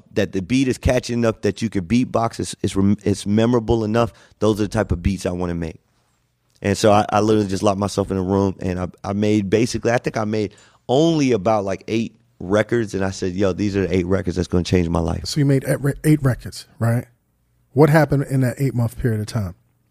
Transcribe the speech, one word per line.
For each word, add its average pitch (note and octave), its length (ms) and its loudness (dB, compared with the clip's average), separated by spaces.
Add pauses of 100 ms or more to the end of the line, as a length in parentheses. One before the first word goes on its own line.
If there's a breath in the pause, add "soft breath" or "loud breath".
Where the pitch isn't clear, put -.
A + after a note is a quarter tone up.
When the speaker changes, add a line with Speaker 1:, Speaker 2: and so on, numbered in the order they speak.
(140)
Speaker 1:
that G2 200 -2
the F#2+ 80 -2
beat B2+ 260 0
is A#2+ 100 -2
catchy B2+ 360 -2
enough A2+ 280 0
that G2+ 200 -2
you A2+ 80 -2
could F#2 180 -4
beatbox, A#2 520 -2
it's, - 220 -8
it's - 140 -2
rem-, G2 280 4
it's G2 220 -2
memorable A2+ 580 2
enough, A2 300 0 (260 soft breath)
those G#2 200 2
are G#2+ 40 0
the F#2+ 60 -2
type G#2 220 -2
of F2 100 -4
beats F#2 240 -2
I F#2 60 -2
wanna F2+ 240 -4
make." E2+ 240 -8 (840)
And G2 160 0
so G#2+ 140 6
I, G#2 180 6
I G#2 120 2
literally G#2+ 260 2
just F#2+ 160 -2
locked G2 160 2
myself G2+ 320 -2
in F#2+ 60 -2
a F#2 60 0
room, G2 360 0
and F2+ 200 -4
I, F2+ 80 -4 (160)
I G2+ 100 -6
made, G#2 360 0
basically, A2+ 420 0
I B2 60 2
think - 180 -6
I A2 100 -4
made G#2+ 280 -4 (340 soft breath)
only D3 440 2
about, G#2+ 320 0
like, F#2+ 240 -6
eight A2 280 -4 (240)
records, G#2 540 0
and G2 100 -2
I F#2+ 80 0
said, F#2+ 220 -4
"Yo, F#2+ 200 2
these G2 220 -2
are G2 120 2
the F2 80 0
eight F2+ 100 2
records F#2 300 0
that's F2+ 120 0
gonna F2+ 160 2
change F2+ 260 2
my E2+ 100 0
life." E2 260 -2
Speaker 2:
So - 140 -4
you C#3 60 2
made C3+ 220 2
eight, B2+ 140 -2
re-, C#3 120 -2 (100)
eight D#3 180 2
records, - 460 -4 (120)
right? A#2 260 0 (680)
What D3 160 6
happened D3 400 2
in C3+ 120 2
that B2 180 0
eight-month A#2+ 400 -2
period A2 220 -2
of G#2 60 -6
time? F#2+ 280 -6 (360)